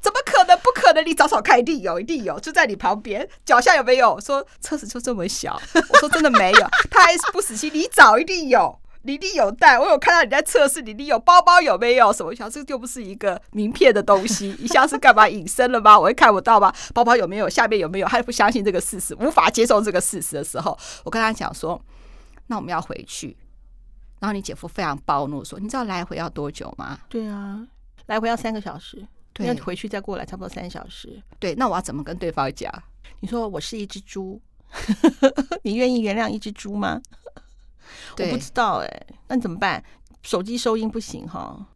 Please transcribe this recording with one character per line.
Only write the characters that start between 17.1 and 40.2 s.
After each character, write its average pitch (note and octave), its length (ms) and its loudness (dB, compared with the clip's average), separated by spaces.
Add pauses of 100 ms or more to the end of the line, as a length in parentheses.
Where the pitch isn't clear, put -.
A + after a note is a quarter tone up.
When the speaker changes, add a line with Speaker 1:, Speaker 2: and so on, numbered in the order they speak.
Speaker 1:
有 G#3 100 0
没 F#3+ 120 -8
有？ G3 120 -2
下 A#3 160 0
面 G#3+ 140 0
有 D#3+ 80 -2
没 F#3+ 120 -6
有？ F#3 80 -2
他 B3 140 0
不 A#3+ 100 -8
相 G#3+ 200 2
信 A3+ 120 -2
这 G3+ 80 0
个 F3+ 80 0
事 F#3+ 200 -8
实， - 160 -8
无 C4+ 160 -4
法 E3+ 180 0
接 A3+ 160 0
受 G#3+ 160 2
这 G#3+ 80 -4
个 F3+ 120 -2
事 F3 200 -6
实 - 140 -10
的 C#3 80 -8
时 - 160 -10
候， - 180 -8 (280)
我 - 40 -10
跟 A3+ 100 -6
他 A3 120 -2
讲 - 240 -8
说 - 260 -10 (680)
：“那 - 100 -8
我 - 40 -8
们 - 80 -12
要 E3 100 -4
回 - 280 -12
去。” - 300 -16 (840)
然 G3 80 -8
后 G#3 60 -6
你 G3 80 -10
姐 - 120 -14
夫 - 140 -18
非 F#3+ 160 -10
常 D3 220 -6
暴 C#3+ 220 -2
怒 D3 180 -10
说 - 180 -16
：“你 G#3+ 60 -12
知 C4+ 80 -8
道 B3 80 -6
来 F3+ 180 -8
回 - 140 -12
要 E3+ 120 -8
多 D3 220 -10
久 - 260 -16
吗？” - 300 -14
Speaker 2:
对 A3 180 -10
啊， G3+ 400 -12 (420)
来 G#3+ 120 -4
回 A3+ 80 -4
要 A#3 80 -2
三 A3+ 180 -8
个 G#3+ 60 -8
小 - 180 -14
时， - 300 -20 (240)
Speaker 1:
对。 - 160 -8
Speaker 2:
要 B3 160 -2
回 F3+ 100 -8
去 G3 140 -12
再 G3+ 140 -10
过 G3 160 -12
来 - 80 -12
差 - 100 -18
不 F#3 100 -16
多 F#3 80 -16
三 F3+ 160 -14
小 - 200 -16
时。 - 340 -20 (160)
Speaker 1:
对， E3+ 160 -6
那 B3 140 -2
我 F#3 40 -4
要 F3+ 80 -4
怎 - 140 -10
么 D3 80 -10
跟 F3 140 -12
对 F3 120 -6
方 C3+ 240 -4
讲？ - 160 -12 (520)
Speaker 2:
你 G3 80 -12
说 A#3 180 -6
：“我 E3+ 140 -10
是 - 160 -12
一 G#3 80 -10
只 G3 160 -18
猪， G3 400 -14 (600)
<laughs> C4+ 600 0
你 G#3 120 -6
愿 B3+ 140 0
意 B3 120 -2
原 G#3 160 -4
谅 A3+ 100 -4
一 G#3 100 -8
只 G#3 140 -12
猪 G3+ 240 -14
吗？” G3 240 -4 (1160)
Speaker 1:
对。 F3+ 120 -6
Speaker 2:
我 E3+ 60 -4
不 B3 40 -6
知 - 160 -12
道 G3 260 -2
欸， - 280 -14 (220)
那 B3+ 80 -4
你 A#3+ 40 -2
怎 G3+ 80 -8
么 E3+ 80 -10
办？ G3 240 -4 (400)